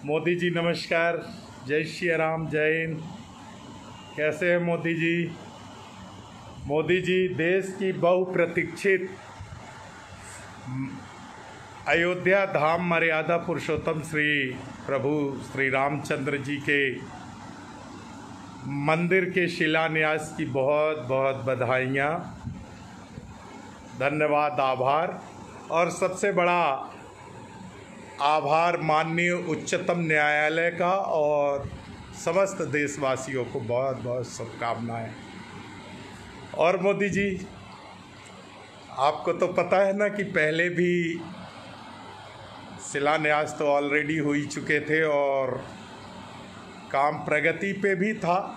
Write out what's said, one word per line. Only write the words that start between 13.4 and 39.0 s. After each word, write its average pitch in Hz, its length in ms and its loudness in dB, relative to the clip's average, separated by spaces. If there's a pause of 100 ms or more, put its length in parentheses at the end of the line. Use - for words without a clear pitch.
श्री 147 420 2 (420)
प्रभु 139 580 0
श्री 135 240 0
रामचंद्र 143 680 0
जी 143 200 -4 (120)
के 135 540 0 (1400)
मंदिर 165 600 4
के 180 220 2
शिलान्यास 160 880 2
की 160 100 0
बहुत 147 520 4
बहुत 131 360 2 (100)
बधाइयाँ, 131 680 2 (1900)
धन्यवाद, 147 600 2
आभार। 135 600 2 (520)
और 165 200 4
सबसे 185 400 0
बड़ा 175 300 4 (1600)
आभार 156 600 4
माननीय 165 500 4
उच्चतम 175 680 0
न्यायालय 151 680 4
का 175 220 2
और 147 760 2 (540)
समस्त 190 380 2 (100)
देशवासियों 135 760 0
को 127 140 -4
बहुत 120 380 0
बहुत 120 320 -4
शुभकामनाएं। 113 840 -4 (1500)
और 175 240 4
मोदी 196 280 2
जी, 196 200 2 (1600)
आपको 151 420 2